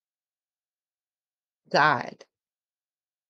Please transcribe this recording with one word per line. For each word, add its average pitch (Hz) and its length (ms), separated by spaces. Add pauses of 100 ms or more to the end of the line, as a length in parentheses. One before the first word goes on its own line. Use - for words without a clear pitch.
(1700)
God. 143 540 (1040)